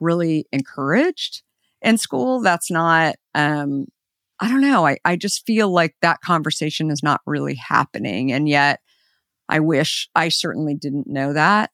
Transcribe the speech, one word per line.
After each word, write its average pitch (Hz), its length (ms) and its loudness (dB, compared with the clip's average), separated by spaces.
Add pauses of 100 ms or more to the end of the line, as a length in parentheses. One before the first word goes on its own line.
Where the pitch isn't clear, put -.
really 165 500 0
encouraged 143 920 -2 (400)
in 226 160 2
school. 254 420 -2
That's 175 300 0
not, 165 440 2 (200)
um, 147 520 0 (540)
I 220 80 -2
don't 269 140 2
know. 254 240 4
I, 139 180 2
I 175 100 2
just - 320 -4
feel 214 260 2
like 170 300 2
that 170 200 2
conversation 156 680 -2
is 143 120 -4
not 147 220 0
really 143 300 -4
happening. 123 800 -2
And 147 160 0
yet 143 320 2 (680)
I 156 120 0
wish, 156 560 0
I 165 140 0
certainly 151 440 -4
didn't 139 320 -6
know 139 280 -4
that. 190 400 2